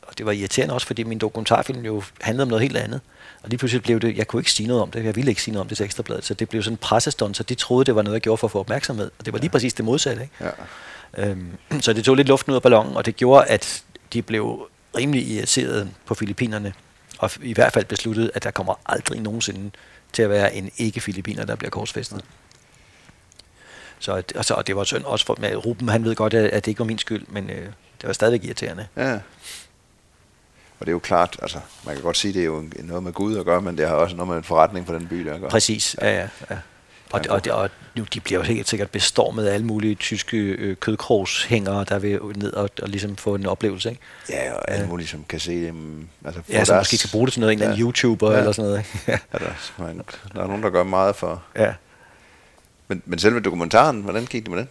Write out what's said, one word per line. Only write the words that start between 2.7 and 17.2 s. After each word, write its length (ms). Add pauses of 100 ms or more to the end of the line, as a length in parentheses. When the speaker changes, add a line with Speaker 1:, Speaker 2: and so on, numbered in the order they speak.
Speaker 1:
andet. 240 (420)
Og 60
lige 100
pludselig 240
blev 180
det, 160
jeg 120
kunne 120
ikke 120
sige 140
noget 160
om 80
det, 140
jeg 120
ville 140
ikke 120
sige 100
noget 80
om 80
det 80
til 80
Ekstrabladet, 400
så 100
det 140
blev 140
sådan 120
en 40
pressestunt, 580
så 60
de 120
troede, 300
det 100
var 80
noget, 120
jeg 60
gjorde 180
for 80
at 40
få 100
opmærksomhed. 580
Og 60
det 80
var 60
lige 100
Speaker 2:
Ja. 40
Speaker 1:
præcis 220
det 100
modsatte, 380
ikke? 180
Speaker 2:
Ja. 100 (760)
Speaker 1:
Øhm, 200 (220)
<clears throat> 100
så 120
det 120
tog 120
lidt 120
luften 220
ud 60
af 60
ballonen, 340
og 100
det 100
gjorde, 300
at 360 (300)
de 100
blev 460 (280)
rimelig 320
irriterede 640 (160)
på 80
Filippinerne, 580 (460)
og 140